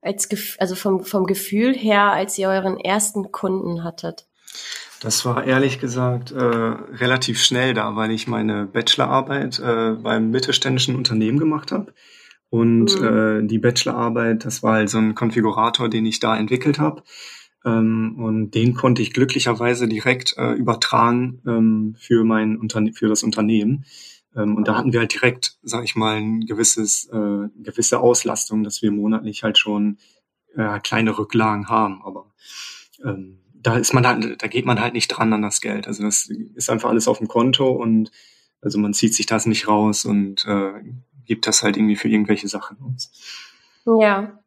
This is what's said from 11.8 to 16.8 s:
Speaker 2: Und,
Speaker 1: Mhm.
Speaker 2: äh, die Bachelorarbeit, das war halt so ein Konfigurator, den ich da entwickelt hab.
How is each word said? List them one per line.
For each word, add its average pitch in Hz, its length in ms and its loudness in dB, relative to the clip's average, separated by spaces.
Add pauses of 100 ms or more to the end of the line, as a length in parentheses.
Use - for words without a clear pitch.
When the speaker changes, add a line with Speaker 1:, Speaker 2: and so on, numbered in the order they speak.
Speaker 2:
Und, 117 500 4
Speaker 1:
Mhm. 117 60 2
Speaker 2:
äh, 110 400 2
die 110 120 0
Bachelorarbeit, 117 840 0
das - 180 -8
war 110 120 2
halt 107 160 2
so 113 80 0
ein 110 160 4
Konfigurator, 113 760 0
den 110 180 0
ich 110 140 -2
da 113 160 2
entwickelt 127 420 0
hab. 151 260 0 (600)